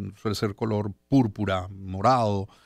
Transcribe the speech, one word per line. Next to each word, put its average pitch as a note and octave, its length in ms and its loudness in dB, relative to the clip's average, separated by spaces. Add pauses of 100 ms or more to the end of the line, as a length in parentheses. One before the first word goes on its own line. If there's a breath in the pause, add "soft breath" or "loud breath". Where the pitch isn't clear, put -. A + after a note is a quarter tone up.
(160)
suele G#2 200 -4
ser G2+ 180 -2
color G#2 380 -2 (180)
púrpura, G2+ 600 2
morado. G2 760 0 (180 soft breath)